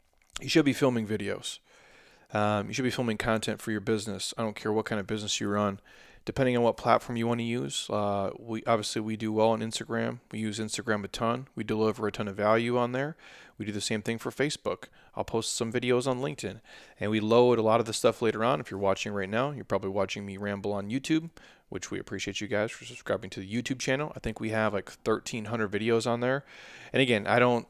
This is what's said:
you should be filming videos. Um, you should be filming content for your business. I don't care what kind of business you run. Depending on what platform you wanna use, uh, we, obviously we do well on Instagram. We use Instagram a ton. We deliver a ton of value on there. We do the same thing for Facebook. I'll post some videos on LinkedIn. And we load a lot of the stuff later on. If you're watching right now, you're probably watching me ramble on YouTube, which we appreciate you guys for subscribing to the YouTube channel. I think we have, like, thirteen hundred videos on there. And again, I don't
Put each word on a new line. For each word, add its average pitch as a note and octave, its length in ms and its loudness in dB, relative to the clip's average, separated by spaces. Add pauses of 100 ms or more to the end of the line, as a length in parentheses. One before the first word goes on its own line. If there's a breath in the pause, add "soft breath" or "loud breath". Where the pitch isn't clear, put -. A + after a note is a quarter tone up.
(420)
you C3 80 -6
should D#3 160 6
be C3+ 80 4
filming B2 320 2
videos. G2+ 540 -4 (760 soft breath)
Um, G#2 340 2
you G2+ 60 -8
should C3 100 -2
be B2 60 2
filming A#2 280 0
content A2 440 0
for - 80 -6
your G#2+ 100 -2
business. G2+ 600 -2
I - 20 -4
don't G#2+ 140 -4
care G#2+ 180 -2
what A2 120 2
kind A2 140 -2
of F#2+ 60 -4
business G#2+ 340 -4
you G#2 100 -2
run. G2+ 300 2 (460 loud breath)
Depending B2+ 320 2
on A#2+ 60 4
what A2+ 140 4
platform A#2 380 4
you A#2 120 0
wanna A#2 160 0
use, B2 480 -4
uh, G2+ 480 0
we, A2+ 260 -6
obviously A2 360 2
we A2 160 -4
do A2 140 -2
well A2 180 4
on A2 120 2
Instagram. A#2 580 -4 (120)
We G#2+ 80 -8
use G#2+ 180 -4
Instagram G#2+ 460 -2
a G2 40 -8
ton. B2 460 -2
We A2+ 100 -6
deliver A2 440 0
a G2+ 40 0
ton G#2 160 -4
of F#2+ 80 -6
value A2+ 400 4
on A#2+ 160 2
there. C#3 240 -2 (440 loud breath)
We G#2+ 60 -6
do G#2 60 -4
the G#2 100 -4
same A2 200 -2
thing A#2 160 -2
for A#2+ 140 -6
Facebook. - 540 -4 (300 soft breath)
I'll - 80 -2
post - 320 -4
some A2+ 160 -4
videos B2 360 2
on B2+ 140 -2
LinkedIn. C3 380 -8 (400 loud breath)
And G#2 120 0
we A2 80 2
load A#2 400 6
a A2 40 2
lot A2 160 6
of A2+ 60 0
the A2 80 -4
stuff - 280 2
later A2 220 2
on. C#3 160 2
If - 120 -12
you're G2 80 -6
watching G2 340 0
right G2 160 -4
now, B2 220 0
you're C3 120 -10
probably G2 280 -2
watching G2+ 340 -2
me G2 120 -10
ramble G2+ 360 -2
on G2+ 160 -4
YouTube, D#3 400 0 (400 loud breath)
which - 220 -8
we F#2+ 80 -4
appreciate G2+ 400 -6
you G#2 80 -4
guys G#2+ 240 0
for - 140 -16
subscribing G#2 460 -4
to - 80 -10
the G2 120 -10
YouTube B2 280 -2
channel. C#3 360 0
I - 40 -12
think A2+ 200 -6
we A2 100 -4
have, A2 240 2
like, F#2+ 160 -4
thirteen - 560 -2
hundred G#2+ 260 -2
videos A2+ 340 2
on A#2+ 140 2
there. C3 260 0 (480 loud breath)
And B2 80 4
again, A#2+ 240 4
I A2 140 6
don't A#2+ 300 2